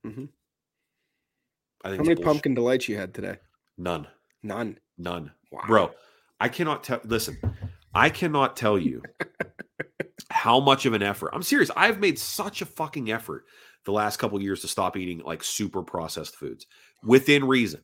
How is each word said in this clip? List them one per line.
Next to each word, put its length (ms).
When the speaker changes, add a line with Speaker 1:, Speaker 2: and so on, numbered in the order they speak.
Speaker 1:
Mm-hmm. 180
Speaker 2:
I 60
think 80
Speaker 1:
How 40
Speaker 2:
it's 60
Speaker 1:
many 80
Speaker 2:
bullshit. 80
Speaker 1:
pumpkin 300
delights 340
you 80
had 180
today? 220
Speaker 2:
None. 300
Speaker 1:
None? 360
Speaker 2:
None. 360
Speaker 1:
Wow. 140
Speaker 2:
Bro, 240
I 80
cannot 340
tell, 220
listen, 340
I 160
cannot 460
tell 220
you 240
Speaker 1:
<laughs> 1080
Speaker 2:
how 300
much 260
of 60
an 100
effort. 300
I'm 100
serious. 340
I've 240
made 180
such 440
a 40
fucking 440
effort 340
the 80
last 260
couple 180
of 60
years 200
to 60
stop 280
eating, 280
like, 200
super 380
processed 540
foods 300
within 400
reason 400